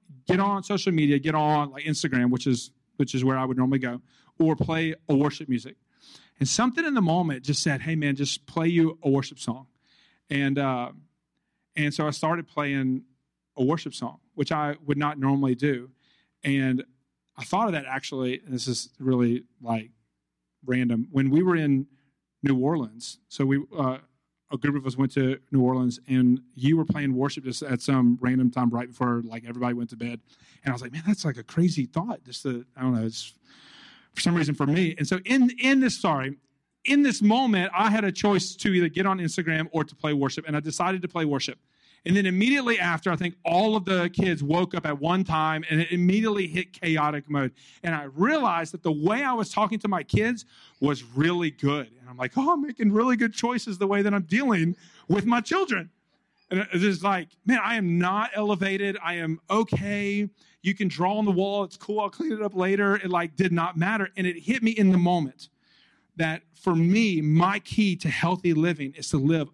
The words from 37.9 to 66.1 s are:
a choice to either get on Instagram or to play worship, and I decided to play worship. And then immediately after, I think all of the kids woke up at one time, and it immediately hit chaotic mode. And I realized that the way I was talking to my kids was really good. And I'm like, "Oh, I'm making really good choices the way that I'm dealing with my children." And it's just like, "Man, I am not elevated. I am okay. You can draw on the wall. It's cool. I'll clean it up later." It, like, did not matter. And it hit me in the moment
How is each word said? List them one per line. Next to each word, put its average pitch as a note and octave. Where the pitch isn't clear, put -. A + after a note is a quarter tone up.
a F#3+
choice G3
to G3+
either F3
get F3+
on F#3+
Instagram D#3+
or D#3
to -
play D3+
worship, C#3+
and D3+
I -
decided F3
to F3
play E3+
worship. C#3
And F3
then G3
immediately A#3
after, F3
I -
think F3
all G#3+
of F#3+
the F3+
kids F3
woke E3+
up D#3+
at D3
one F3+
time, D#3
and D#3
it E3+
immediately F#3+
hit F3
chaotic D3+
mode. C#3
And E3+
I D3
realized F3
that F3
the E3
way F#3+
I C4
was A3+
talking G#3+
to -
my F#3
kids G#3+
was C3+
really D#3+
good. C#3
And B2
I'm B2
like, B2+
"Oh, C#4
I'm D4
making A3+
really A#3
good A3
choices A#3
the G3+
way G3+
that G#3
I'm G3
dealing F#3
with G3
my A#3+
children." A#3
And F#3+
it's F3
just F#3
like, F#3+
"Man, A#3
I A3+
am F3
not G3+
elevated. G3
I E3+
am E3
okay. G3+
You F#3+
can G3
draw F3+
on G#3+
the G3+
wall. G3
It's -
cool. G#3
I'll G3+
clean D#4+
it G#3+
up G3+
later." G3
It, F#3+
like, E3+
did F#3
not E3+
matter. F#3+
And F#3
it E3+
hit A#3
me A3+
in G#3
the F#3
moment F3